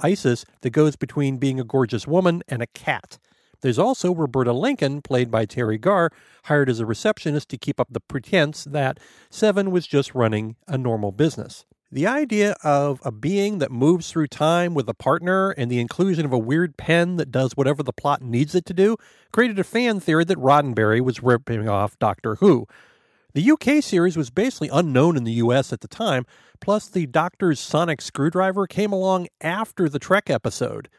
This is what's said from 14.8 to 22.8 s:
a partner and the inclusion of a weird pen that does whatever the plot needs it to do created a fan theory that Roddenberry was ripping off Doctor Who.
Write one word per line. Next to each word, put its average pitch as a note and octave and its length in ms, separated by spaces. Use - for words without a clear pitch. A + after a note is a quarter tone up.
a A#2 40
partner F3+ 600
and B2 180
the B2 80
inclusion D#3+ 480
of C3 60
a C3 60
weird C#3+ 380
pen F3 400
that C#3+ 140
does B2 220
whatever C#3 320
the - 80
plot C#3+ 280
needs B2+ 360
it F3 100
to F#3 80
do G3+ 220
created A3 280
a F3+ 40
fan A3+ 360
theory E3 240
that F3 120
Roddenberry B2 640
was B2+ 220
ripping A#2 460
off G2+ 320
Doctor G#2+ 340
Who. C3 320